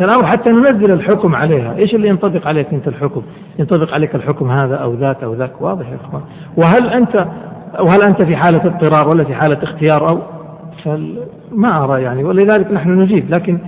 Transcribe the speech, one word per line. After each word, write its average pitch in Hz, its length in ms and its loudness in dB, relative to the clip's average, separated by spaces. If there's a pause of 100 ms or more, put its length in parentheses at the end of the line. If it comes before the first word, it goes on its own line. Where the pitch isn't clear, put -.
الأمر، 226 200 4
حتى 233 240 0
ننزل 226 420 4
الحكم 185 440 2
عليها. 127 400 -2
إيش 208 200 0
اللي 208 120 0
ينطبق 180 400 0
عليك 151 260 -2
أنت 143 140 -4
الحكم؟ 135 340 -6 (380)
ينطبق 156 340 0
عليك 160 220 -2
الحكم 139 360 -2
هذا 135 240 0
أو 127 180 -4
ذاك 135 300 -4
أو 113 100 -6
ذاك؟ 127 280 -8
واضح 175 280 -6
يا 131 60 -12
إخوان. - 260 -12 (360)
وهل 208 320 4
أنت، 220 380 0 (520)
وهل 185 280 4
أنت 190 160 2
في 160 120 2
حالة 165 300 2
اضطرار 151 440 2
ولا 160 140 4
في 135 120 -4
حالة 147 280 0
اختيار 156 460 0
أو 170 100 0 (640)
فال-، 156 340 -6 (340)
ما 202 320 0
أرى 131 180 0
يعني، 127 220 -4
ولذلك 196 480 2
نحن 175 180 0
نجيب، 185 460 2
لكن 175 220 0 (100)